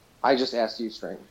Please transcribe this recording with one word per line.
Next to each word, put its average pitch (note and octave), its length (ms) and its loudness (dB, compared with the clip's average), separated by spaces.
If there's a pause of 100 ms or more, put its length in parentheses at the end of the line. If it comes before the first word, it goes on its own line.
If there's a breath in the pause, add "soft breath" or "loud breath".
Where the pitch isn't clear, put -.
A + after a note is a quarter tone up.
(220)
I B2+ 140 6
just B2+ 180 0
asked A2+ 260 0
you, A2 100 -4
String. F#2 260 -10 (140)